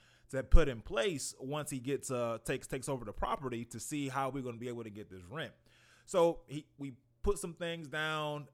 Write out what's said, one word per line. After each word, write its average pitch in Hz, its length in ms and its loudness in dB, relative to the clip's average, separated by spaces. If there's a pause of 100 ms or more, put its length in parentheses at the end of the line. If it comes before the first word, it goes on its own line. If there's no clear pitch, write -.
(300)
to 131 140 -2
put 156 240 12
in 113 140 -4
place 196 580 -2
once 143 320 -6
he 135 80 -4
gets, 135 320 -2
uh, 117 340 0
takes, 123 220 -4
takes 135 200 -6
over 131 160 -2
the 104 100 -8
property 120 520 -4
to 117 140 -10
see 143 280 -4
how 131 220 -2
we're 131 140 -4
gonna 117 140 -8
be 120 100 -8
able 120 160 -6
to 110 80 -12
get 101 180 -12
this 92 220 -14
rent? 143 220 -8 (520)
So 170 400 4
he, - 220 -10 (100)
we 139 160 -8 (300)
put 196 160 4
some 170 140 -8
things 170 340 -8
down, 151 680 -4